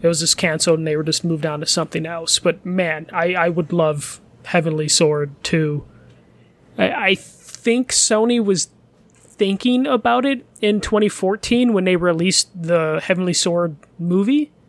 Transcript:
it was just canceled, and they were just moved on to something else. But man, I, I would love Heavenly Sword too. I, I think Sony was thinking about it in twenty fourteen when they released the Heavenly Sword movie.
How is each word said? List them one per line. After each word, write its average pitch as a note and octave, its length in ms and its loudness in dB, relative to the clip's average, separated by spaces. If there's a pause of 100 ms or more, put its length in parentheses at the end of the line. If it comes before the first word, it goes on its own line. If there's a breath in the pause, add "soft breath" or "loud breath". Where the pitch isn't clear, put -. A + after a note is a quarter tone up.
it E3+ 60 4
was D#3+ 120 0
just E3 180 0
canceled, D#3+ 400 0
and D#3+ 100 -4
they D3+ 80 0
were D#3 60 -2
just D#3 220 -4
moved D#3+ 200 -2
on D3+ 160 -4
to D#3+ 60 -8
something D#3+ 400 -2
else. E3 320 -4
But - 260 -2
man, E3+ 480 -2
I, F3+ 220 0
I F3 160 2
would E3 200 -2
love D#3 480 0 (260)
Heavenly D#3 440 0
Sword D3 440 2 (120)
too. D3+ 400 0 (920 soft breath)
I, - 320 0
I G3 40 4
think - 800 -4
Sony A#3 500 2
was G3 280 0 (420)
thinking B3 760 -2
about B3 380 0
it C4+ 220 -2 (160)
in G#3+ 180 2
twenty G#3 300 0
fourteen A#3 640 0
when F#3 100 2
they F#3 120 2
released F3 580 0
the E3 500 0
Heavenly F3+ 300 0
Sword E3+ 420 -2 (220)
movie. G3+ 520 0 (180 soft breath)